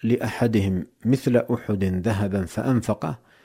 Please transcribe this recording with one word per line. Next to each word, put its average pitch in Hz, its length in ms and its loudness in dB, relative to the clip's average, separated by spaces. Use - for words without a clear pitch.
لأحدهم 110 840 0
مثل 127 320 2
أحد 110 460 -2
ذهباً 98 640 0
فأنفقه 120 760 -2